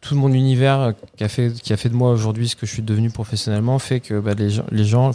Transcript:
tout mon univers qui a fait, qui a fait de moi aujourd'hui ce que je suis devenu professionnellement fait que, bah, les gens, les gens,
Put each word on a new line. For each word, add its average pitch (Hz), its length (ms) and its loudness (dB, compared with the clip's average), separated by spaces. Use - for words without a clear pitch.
tout - 140 -4
mon 139 160 2
univers 131 640 2
qui 107 60 -4
a 104 40 0
fait, 120 240 0
qui - 120 -4
a 104 40 2
fait 123 120 -2
de 117 40 0
moi 123 180 2
aujourd'hui 110 360 0
ce - 80 -6
que - 100 -8
je 107 60 -8
suis 117 100 -6
devenu 110 280 0
professionnellement 110 680 -2
fait 127 220 -2
que, 107 200 -4
bah, 104 140 -2
les 104 160 0
gens, 104 220 -2
les 107 140 2
gens, 123 300 4